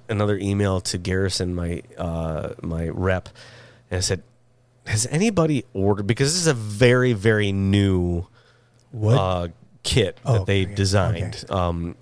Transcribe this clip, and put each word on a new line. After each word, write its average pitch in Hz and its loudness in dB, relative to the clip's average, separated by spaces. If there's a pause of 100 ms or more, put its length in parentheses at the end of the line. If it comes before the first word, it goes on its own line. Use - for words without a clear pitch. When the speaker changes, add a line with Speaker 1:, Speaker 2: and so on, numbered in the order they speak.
Speaker 1:
another 104 0
email 98 0
to - -6
Garrison, 92 -2
my, 87 -6 (140)
uh, 82 -6 (100)
my 82 -6
rep, 92 -2 (640)
and 95 -4
I 92 -2
said, 92 -4 (640)
"Has 110 -2
anybody 160 0
ordered," 98 2
because 135 2
this 180 -2
is 165 2
a 151 4
very, 120 4
very 104 2
new, 98 2 (680)
Speaker 2:
What? 110 2
Speaker 1:
uh, 92 0 (360)
kit 98 0
Speaker 2:
Oh, 127 2
Speaker 1:
that 98 0
they 98 2
Speaker 2:
okay. 98 -6
Speaker 1:
designed, 95 0
Speaker 2:
Okay. - -8
Speaker 1:
um, 87 -4